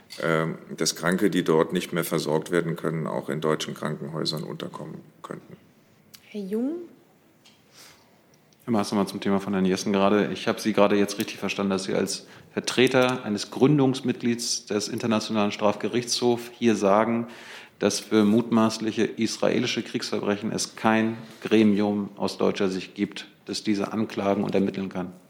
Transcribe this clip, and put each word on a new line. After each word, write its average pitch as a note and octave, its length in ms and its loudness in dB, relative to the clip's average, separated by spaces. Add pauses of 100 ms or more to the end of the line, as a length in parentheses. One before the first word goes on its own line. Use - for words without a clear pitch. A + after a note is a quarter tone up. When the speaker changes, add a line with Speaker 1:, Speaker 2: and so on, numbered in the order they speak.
(240)
Speaker 1:
ähm, D#2+ 320 0 (200)
dass - 200 -2
Kranke, F#2+ 340 2
die F2 140 2
dort D#2+ 300 4
nicht F2+ 200 -4
mehr E2+ 100 0
versorgt D#2 460 -2
werden E2 260 0
können, D#2+ 300 -4
auch A1 240 -6
in D2+ 120 -4
deutschen D#2 340 -2
Krankenhäusern D#2 680 -6
unterkommen - 580 -12 (200)
könnten. - 360 -14 (720)
Speaker 2:
Herr G#3 120 -8
Jung. A3 300 -2 (1900)
Speaker 3:
Herr A#2+ 100 -2
Maas, G2+ 180 0
nochmal G2 160 2
zum G2+ 120 -8
Thema G2 200 0
von G2+ 140 -4
Herrn F#2 120 2
Jessen G2 280 0
gerade. G2 380 4
Ich - 160 -6
habe A2 140 -2
Sie G#2+ 120 0
gerade G2+ 220 6
jetzt G2+ 220 0
richtig - 200 -6
verstanden, G2 340 -2
dass F#2+ 140 -2
Sie G#2 80 -2
als F#2+ 340 -2 (260)
Vertreter B2+ 680 2
eines G#2 280 -4
Gründungsmitglieds B2+ 1120 2
des G#2 220 -2
Internationalen A2 640 0
Strafgerichtshofs A#2 1080 0
hier A2+ 180 4
sagen, A2 520 4 (520)
dass G2+ 200 0
für G#2+ 260 4
mutmaßliche A2 800 2
israelische A2 800 0
Kriegsverbrechen G#2 680 -4
es - 240 -4
kein A2+ 420 2 (240)
Gremium G#2 760 4
aus F#2+ 200 -4
deutscher G2 320 2
Sicht F#2 240 -6
gibt, - 340 -6 (180)
das - 180 -8
diese G2+ 300 -2
Anklagen G2+ 500 0
und G2+ 100 -2
ermitteln G2 360 0
kann. F#2 240 -8 (160)